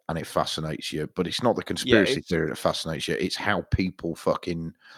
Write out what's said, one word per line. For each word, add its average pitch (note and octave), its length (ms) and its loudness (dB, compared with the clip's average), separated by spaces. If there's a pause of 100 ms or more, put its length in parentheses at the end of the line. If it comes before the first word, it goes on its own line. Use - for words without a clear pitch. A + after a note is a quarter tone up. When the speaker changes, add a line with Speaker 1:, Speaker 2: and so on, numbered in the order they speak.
Speaker 1:
and E2 100 -2
it D2 80 -4
fascinates D#2 680 -4
you, D2+ 200 -4
but F2 140 -2
it's - 160 -4
not A2+ 140 4
the F2+ 40 -2
Speaker 2:
Yeah, - 60 -6
Speaker 1:
conspiracy A2+ 520 4
Speaker 2:
it's - 100 -6
Speaker 1:
theory D#2+ 200 2
that - 80 -6
fascinates D#2 520 -2
you. E2 100 0
It's F2 160 -2
how G2+ 280 0
people F2+ 520 -2
fucking E2 580 -2 (240)